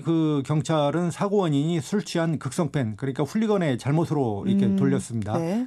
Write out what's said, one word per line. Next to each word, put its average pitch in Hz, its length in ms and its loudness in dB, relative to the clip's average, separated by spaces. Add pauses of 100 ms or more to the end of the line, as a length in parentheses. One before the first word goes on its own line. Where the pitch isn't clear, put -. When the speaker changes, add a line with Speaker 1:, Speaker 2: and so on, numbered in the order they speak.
Speaker 1:
그 156 400 2
경찰은 156 640 0
사고 202 280 -2
원인이 160 440 2
술 202 240 -2
취한 165 320 0
극성팬, 131 600 -2
그러니까 135 260 -2
훌리건의 196 560 0
잘못으로 139 680 0
이렇게 - 220 2
Speaker 2:
음, 196 80 2
Speaker 1:
돌렸습니다. 117 640 0
Speaker 2:
네. 196 280 -2